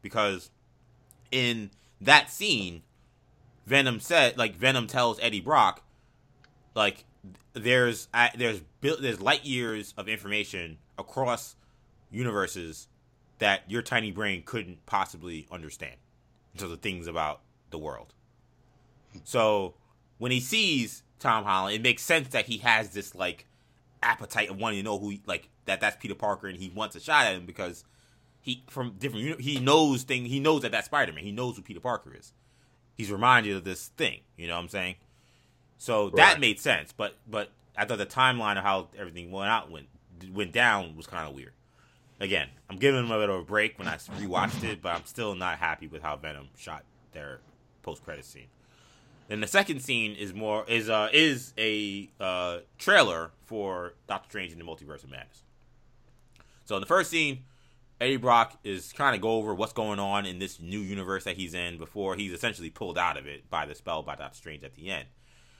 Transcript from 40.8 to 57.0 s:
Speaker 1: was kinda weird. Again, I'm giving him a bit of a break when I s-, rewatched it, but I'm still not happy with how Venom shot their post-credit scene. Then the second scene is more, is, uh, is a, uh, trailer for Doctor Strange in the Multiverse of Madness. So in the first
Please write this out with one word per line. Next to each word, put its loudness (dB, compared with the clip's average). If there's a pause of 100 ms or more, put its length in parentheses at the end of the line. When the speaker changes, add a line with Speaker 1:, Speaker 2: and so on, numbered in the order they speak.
Speaker 1:
was -16
kinda -8
weird. -16 (680)
Again, 0 (200)
I'm -12
giving 4
him -2
a 2
bit 2
of 0
a -8
break 0
when -6
I -2
s-, -12
rewatched 0
it, -6
but -2
I'm -6
still -4
not -2
happy -2
with -14
how -4
Venom -12
shot -14 (260)
their -14 (420)
post-credit -12
scene. -20 (800)
Then -6
the -4
second 2
scene -2
is -8
more, -2
is, 0
uh, 2
is 4
a, -2 (120)
uh, -2 (200)
trailer 4 (120)
for -6 (120)
Doctor -6
Strange -10
in -18
the -16
Multiverse -14
of -20
Madness. -20 (1200)
So -4
in -2
the -8
first 4